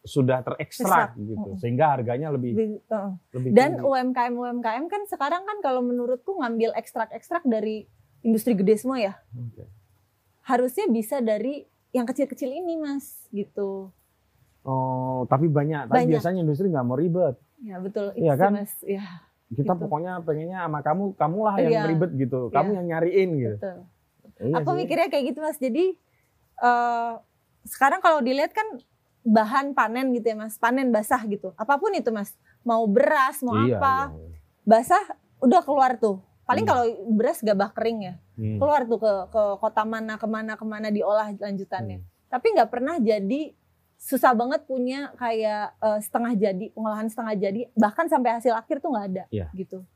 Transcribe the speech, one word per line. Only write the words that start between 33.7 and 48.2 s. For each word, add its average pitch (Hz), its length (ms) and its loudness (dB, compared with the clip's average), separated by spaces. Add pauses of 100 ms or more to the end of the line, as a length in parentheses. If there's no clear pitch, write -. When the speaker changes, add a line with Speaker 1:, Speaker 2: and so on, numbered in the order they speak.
Speaker 2:
apa. 262 200 2 (140)
Speaker 1:
iya, 78 120 -16
iya. - 140 -18 (260)
Speaker 2:
Basah 247 420 6 (340)
udah 302 220 6
keluar 262 360 2
tuh. 202 240 0 (240)
Paling 247 200 0
Speaker 1:
Hmm. 214 60 2
Speaker 2:
kalau 254 140 4 (260)
beras 226 300 2
gabah 202 300 2
kering 226 320 -4
ya. 185 120 -10 (200)
Speaker 1:
Hmm. 107 220 -4
Speaker 2:
Keluar 285 280 4
tuh 226 120 0
ke, 214 160 2 (160)
ke 220 140 0 (160)
kota 220 240 0
mana, 220 340 -4
kemana, 220 380 -4
kemana 214 340 -8
diolah 208 420 0
lanjutannya. 196 680 -8
Speaker 1:
Hmm. 90 100 -16 (180)
Speaker 2:
Tapi - 240 -2
nggak 269 180 4
pernah 262 280 -4
jadi, 220 560 0 (440)
susah 269 360 2
banget 247 320 0
punya 262 480 -4
kayak, 214 640 -4
eh, 214 240 0
setengah 233 320 -2
jadi, 196 380 0
pengolahan 214 340 -4
setengah 220 320 -4
jadi, 196 240 -2 (140)
bahkan 214 320 2
sampai 262 260 2